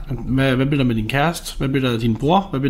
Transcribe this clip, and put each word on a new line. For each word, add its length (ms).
Hvad, 280
hvad 100
bliver 180
der 40
med 80
din 140
kæreste? 480
Hvad 120
bliver 180
der 60
af 60
din 160
bror? 340
Hvad 100
bliver 100